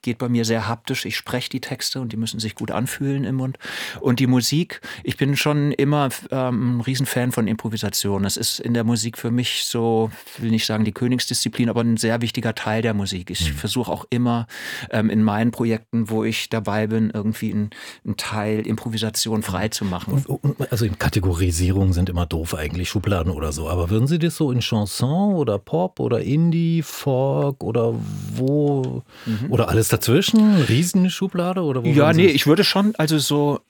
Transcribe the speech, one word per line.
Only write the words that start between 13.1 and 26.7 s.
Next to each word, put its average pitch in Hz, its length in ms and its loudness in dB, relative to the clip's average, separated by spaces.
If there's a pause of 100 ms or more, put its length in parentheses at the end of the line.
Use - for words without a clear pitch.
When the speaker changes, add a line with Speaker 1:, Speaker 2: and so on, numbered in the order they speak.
Speaker 1:
Ich 85 200 -2
Speaker 2:
Mhm. 71 60 -4
Speaker 1:
versuche - 340 -4
auch - 180 -6
immer, 117 380 0 (440)
ähm, 110 180 2
in 107 140 4
meinen 110 280 2
Projekten, 113 580 -2
wo 110 140 0
ich 113 260 -4
dabei 107 380 0
bin, 110 260 2
irgendwie 110 380 -4
einen, 104 200 -2 (340)
einen 107 100 -4
Teil 107 500 -2
Improvisation 110 760 -2
frei 95 240 -2
zu 110 160 -4
machen. 95 300 -4
Speaker 2:
Und, 135 140 0
und, 139 440 -2
also 113 160 0 (100)
Kategorisierungen 92 920 2
sind 90 160 2
immer 87 200 -2
doof 80 280 -4
eigentlich, 80 320 -4
Schubladen 95 460 0
oder 76 180 -4
so. 76 160 -6
Aber 85 220 -2
würden 110 180 2
Sie 165 120 2
das 165 180 -2
so 143 160 0
in 123 80 0
Chanson 139 720 0
oder 117 260 0
Pop 180 400 -4
oder 120 220 0
Indie, 165 600 2